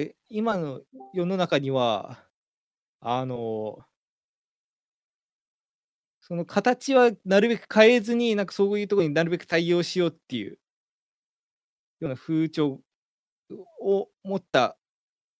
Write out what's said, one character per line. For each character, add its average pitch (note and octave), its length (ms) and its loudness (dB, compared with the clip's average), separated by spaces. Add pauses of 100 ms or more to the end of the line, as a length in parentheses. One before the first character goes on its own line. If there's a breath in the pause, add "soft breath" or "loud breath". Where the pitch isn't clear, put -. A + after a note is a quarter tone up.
(280)
今 A3 280 -4
の D3 240 -8 (340)
世 F3+ 100 -2
の F#3 120 -4
中 E3+ 220 0
に C#3 120 -4
は、 A#2+ 540 -4 (760)
あ B2 240 -4
の、 A2+ 540 -8 (2500)
そ - 140 -12
の E3+ 100 -4
形 B3 500 -2
は B3 180 6 (120)
な F#3+ 160 4
る A3+ 80 2
べ A3+ 80 0
く - 160 -14
変 A3 220 8
え A#3+ 60 2
ず A3+ 160 -4
に、 A#3 180 0
な G3+ 80 -2
ん F#3 40 -4
か - 60 -16
そ G3+ 200 0
う G#3 80 -2
い - 20 -2
う G3+ 60 -6
と G3+ 80 0
こ G3 60 4
ろ D#3+ 60 2
に D3 60 -2
な D#3+ 80 2
る E3+ 80 0
べ F3 80 -4
く - 80 -12
対 E3+ 260 0
応 F3 120 2
し F3+ 160 -4
よ F3 60 2
う - 20 0
っ D#3+ 40 -6
て - 240 -16
い G#2 120 -6
う - 100 -18 (1400)
よ E3 80 -6
う - 0 -
な B2+ 80 -6
風 D#3+ 320 -2
潮 D3 320 -2 (1000)
を G3 280 -2 (160)
持 G3 120 -6
っ F3+ 40 -4
た - 360 0 (640)